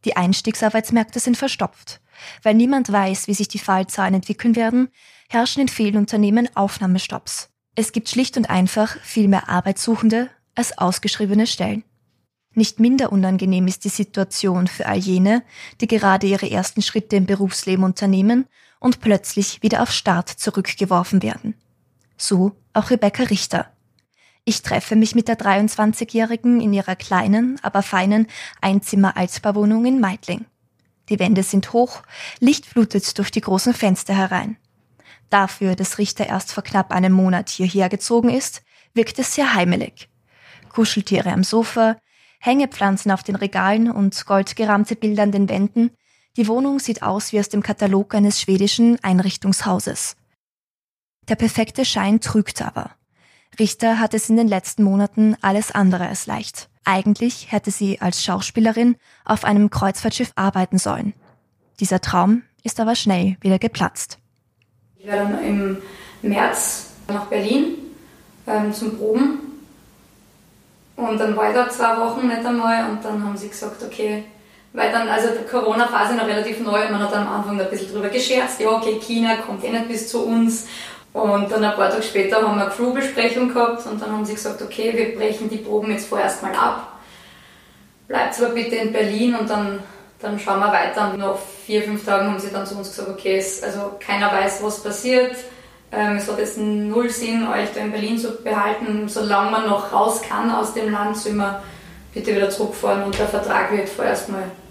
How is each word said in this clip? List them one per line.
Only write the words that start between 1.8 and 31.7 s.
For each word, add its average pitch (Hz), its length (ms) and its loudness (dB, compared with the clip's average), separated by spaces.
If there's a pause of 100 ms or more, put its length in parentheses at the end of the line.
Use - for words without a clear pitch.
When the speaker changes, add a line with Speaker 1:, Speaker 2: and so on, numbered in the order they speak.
Speaker 1:
Weil 214 140 4
niemand 247 360 4
weiß, 196 360 0
wie 202 80 0
sich 202 120 -2
die 202 120 -8
Fallzahlen 190 560 0
entwickeln 214 400 0
werden, 240 340 0 (400)
herrschen 254 320 0
in 262 60 2
vielen 214 300 0
Unternehmen 214 580 2
Aufnahmestopps. 196 960 -2 (260)
Es 226 160 -2
gibt 226 180 -4
schlicht 254 280 -2
und 226 120 0
einfach 190 520 2
viel 208 260 0
mehr 196 220 2
Arbeitssuchende 220 800 0 (260)
als - 240 -4
ausgeschriebene 208 680 0
Stellen. 208 380 -4 (720)
Nicht 220 240 2
minder 247 320 4
unangenehm 185 560 2
ist - 160 -4
die 208 60 -4
Situation 190 760 0
für - 220 -4
all 196 100 -2
jene, 190 460 4 (360)
die 240 60 0
gerade 202 400 2
ihre 190 240 0
ersten 185 320 -2
Schritte - 360 0
im 185 100 4
Berufsleben 190 580 0
unternehmen 196 640 4 (320)
und 247 200 2
plötzlich - 600 0
wieder 220 220 2
auf - 80 -2
Start 175 380 0
zurückgeworfen 190 920 0
werden. 214 320 -6 (640)
So 196 380 2 (200)
auch 214 160 0
Rebecca 226 340 2
Richter. - 440 -2 (760)
Ich - 180 -2
treffe - 340 -2
mich 220 180 4
mit 233 140 2
der 226 80 0
dreiundzwanzigjährigen 220 1300 2
in 208 100 2
ihrer 190 240 0
kleinen, 220 680 0
aber 196 200 0
feinen 208 440 2 (340)
Einzimmer-Altbauwohnung 202 1200 2
in 262 140 2
Meidling. 214 460 -4 (640)
Die 208 100 0
Wände 202 240 4
sind - 300 0